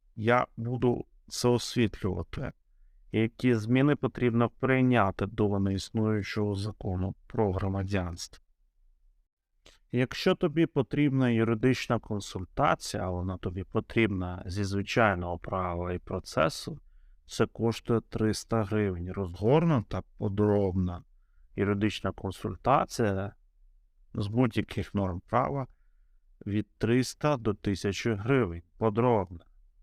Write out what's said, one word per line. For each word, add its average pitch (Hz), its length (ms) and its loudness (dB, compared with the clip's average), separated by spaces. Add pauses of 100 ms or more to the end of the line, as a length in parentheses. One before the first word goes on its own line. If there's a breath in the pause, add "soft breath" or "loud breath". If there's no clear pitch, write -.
(160)
я 117 320 4 (100)
буду 120 480 0 (220)
це - 200 -2
освітлювати, 113 1040 0 (600)
які 113 440 2
зміни 127 400 4
потрібно 120 540 2
прийняти 127 760 2
до 101 340 0
неіснуючого 104 960 0
закону 95 600 -4 (120)
про 110 240 0
громадянство. 95 920 -4 (1500 soft breath)
Якщо 131 440 0
тобі 165 300 0
потрібна 135 640 0
юридична 113 680 2
консультація, 104 1040 -4
а 92 60 -2
вона 90 280 -4
тобі 92 260 -6
потрібна 95 840 -2
зі 101 180 -6
звичайного 98 760 0
права 90 560 -4
і 90 60 -4
процесу, - 800 -4 (480)
це - 180 0
коштує 113 560 -2
триста 110 600 -2
гривень. 95 480 -2
Розгорнута, 104 920 0 (140)
подробна 98 840 0 (520)
юридична 101 560 0
консультація 101 1200 -2 (800)
з 101 140 -4
будь-яких 110 680 -2
норм 92 240 -2
права 131 480 -2 (800)
від 101 220 -2 (100)
триста 127 600 0
до 110 160 -2
тисячі 101 600 -2
гривень. 101 500 0 (140)
Подробна. 107 680 0 (380)